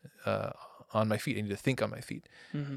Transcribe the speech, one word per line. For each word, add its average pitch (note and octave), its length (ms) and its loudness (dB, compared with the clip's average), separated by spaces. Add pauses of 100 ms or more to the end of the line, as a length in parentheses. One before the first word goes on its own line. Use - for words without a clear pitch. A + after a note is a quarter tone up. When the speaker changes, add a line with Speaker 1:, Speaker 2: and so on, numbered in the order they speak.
(240)
Speaker 1:
uh, G#2 260 2 (420)
on A2 160 6
my G#2+ 100 4
feet. B2 180 -2
I G#2 40 0
need G#2+ 80 0
to G2 80 -2
think B2 260 2
on A2 80 4
my - 100 -6
feet. - 280 -10 (260)
Speaker 2:
Mm-hmm. C#3+ 220 -4